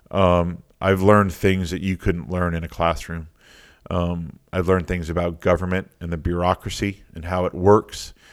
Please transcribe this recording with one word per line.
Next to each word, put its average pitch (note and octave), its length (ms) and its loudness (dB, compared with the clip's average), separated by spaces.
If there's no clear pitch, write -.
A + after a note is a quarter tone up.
Um, F2 520 2
I've F#2+ 220 2
learned G2+ 300 6
things F#2 380 0
that F2+ 100 -6
you F#2+ 160 -2
couldn't F2 340 -4
learn F2 240 -2
in E2 80 -4
a E2+ 60 -8
classroom. E2 600 -4
Um, F2 500 -4
I've F2+ 160 -2
learned F#2 180 2
things F2 220 -4
about E2+ 320 -4
government F#2 500 0
and E2+ 120 -8
the E2+ 40 -2
bureaucracy F2 840 -4
and E2 100 -12
how F2+ 220 -2
it - 80 -6
works. G2+ 580 2